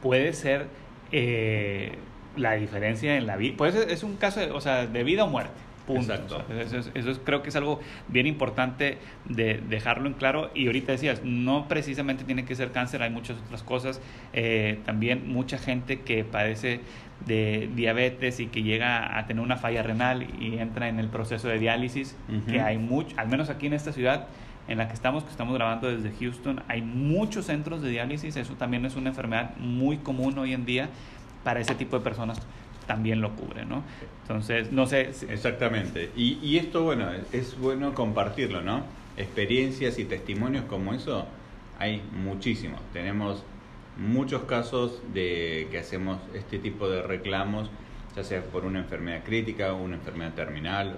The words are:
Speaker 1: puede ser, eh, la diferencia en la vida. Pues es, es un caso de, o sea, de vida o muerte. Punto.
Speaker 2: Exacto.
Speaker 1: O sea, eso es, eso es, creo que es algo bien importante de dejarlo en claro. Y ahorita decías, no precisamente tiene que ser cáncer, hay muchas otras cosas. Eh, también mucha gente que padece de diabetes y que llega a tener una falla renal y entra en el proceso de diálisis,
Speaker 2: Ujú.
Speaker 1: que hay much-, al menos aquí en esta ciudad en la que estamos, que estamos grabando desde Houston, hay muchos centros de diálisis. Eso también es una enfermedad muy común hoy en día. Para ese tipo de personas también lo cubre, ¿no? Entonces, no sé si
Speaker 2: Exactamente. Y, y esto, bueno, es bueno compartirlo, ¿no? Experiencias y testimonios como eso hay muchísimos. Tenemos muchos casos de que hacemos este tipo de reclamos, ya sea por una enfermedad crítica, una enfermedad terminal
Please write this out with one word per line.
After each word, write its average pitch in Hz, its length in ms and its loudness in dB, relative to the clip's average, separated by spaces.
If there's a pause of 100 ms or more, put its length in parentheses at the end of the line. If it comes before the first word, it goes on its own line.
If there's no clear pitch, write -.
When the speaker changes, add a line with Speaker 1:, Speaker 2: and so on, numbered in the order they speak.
Speaker 1:
puede 131 320 6
ser, 143 340 2 (440)
eh, 110 840 2 (400)
la 113 160 4
diferencia 107 640 2
en 123 100 2
la 98 100 0
vida. 113 200 0
Pues 165 180 4
es, 214 160 4
es 165 120 -2
un 208 140 -4
caso 202 240 2
de, 175 120 0
o 143 80 -4
sea, 131 260 2
de 120 180 0
vida 190 200 6
o - 20 6
muerte. 131 280 0 (320)
Punto. 127 160 2 (100)
Speaker 2:
Exacto. 95 380 -4
Speaker 1:
O - 20 -6
sea, 113 100 -2
eso 117 160 -2
es, 117 160 -4
eso 127 160 0
es, 131 140 -2
creo 143 180 2
que 151 60 -8
es 147 80 -2
algo 147 240 0 (280)
bien 127 180 6
importante 135 720 2 (260)
de 110 440 2
dejarlo 117 380 2
en 139 80 0
claro. 135 400 2
Y 131 120 2
ahorita 127 260 4
decías, 127 320 2
no 127 420 2
precisamente 139 580 0
tiene 127 200 -2
que 127 100 -6
ser 123 180 -2
cáncer, 123 300 0
hay 117 60 2
muchas 117 300 -4
otras 110 240 -8
cosas. 127 400 -2 (320)
Eh, 110 500 4
también 123 480 2
mucha 131 240 0
gente 127 440 -2
que 110 240 2
padece 110 560 0 (440)
de 110 500 2
diabetes 123 640 2
y 113 80 -4
que 113 140 -2
llega 113 540 2
a 107 100 -2
tener 113 160 0
una 120 140 2
falla 117 260 2
renal 123 440 2 (120)
y 113 200 -2
entra 113 300 -2
en 113 100 0
el 110 100 2
proceso 110 400 -2
de 113 100 4
diálisis, 123 580 2 (120)
Speaker 2:
Ujú. 107 240 0
Speaker 1:
que 123 80 4
hay 110 160 4
much-, 123 400 0
al 113 120 0
menos 143 200 2
aquí 147 200 -2
en 147 40 0
esta 147 200 0
ciudad 135 340 2 (420)
en 113 80 -2
la 113 120 2
que 110 60 -6
estamos, 139 300 2
que - 60 -12
estamos 120 240 -2
grabando 117 420 2
desde 107 220 -2
Houston, 123 500 -2
hay 117 140 -2
muchos 160 640 2
centros 156 340 -2
de 139 80 0
diálisis. 143 480 -2
Eso 123 200 -4
también 123 280 0
es 131 120 -2
una 131 120 -2
enfermedad 120 480 0
muy 127 420 2
común 135 400 0
hoy 131 140 0
en 123 140 0
día. 127 240 2 (540)
Para 120 160 2
ese 110 160 2
tipo 127 200 0
de 113 60 0
personas 113 380 -2 (480)
también 110 320 4
lo 104 160 2
cubre, - 280 -8
¿no? 131 200 -4 (380)
Entonces, 113 500 0
no 131 140 6
sé 131 260 4
si - 140 -8
Speaker 2:
Exactamente. 104 880 0
Y, 127 260 4
y 151 160 4
esto, 165 240 2
bueno, 123 260 2 (240)
es 123 280 -2
bueno 135 340 2
compartirlo, 110 680 2
¿no? 113 200 0 (340)
Experiencias 123 840 2
y 98 60 -2
testimonios 113 580 0
como 98 280 -2
eso 123 320 -2 (540)
hay 104 240 0 (180)
muchísimos. 98 600 -2 (120)
Tenemos 101 520 -2 (520)
muchos 127 460 2
casos 120 580 0 (140)
de 85 560 0
que 82 80 -4
hacemos 95 400 -4 (160)
este 107 240 -6
tipo 98 320 -2
de 92 120 0
reclamos, 98 680 -2 (460)
ya 98 80 -4
sea 92 180 -2
por 92 220 -4
una 95 160 -2
enfermedad 85 440 -4
crítica, 104 480 0
una 92 220 -4
enfermedad 82 400 -6
terminal 85 640 -2